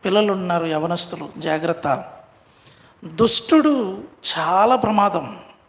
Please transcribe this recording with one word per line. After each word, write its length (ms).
పిల్లలు 280
ఉన్నారు, 340
యవనస్తులు, 600
జాగ్రత్త. 680
దుష్టుడు 1000
చాలా 380
ప్రమాదం. 600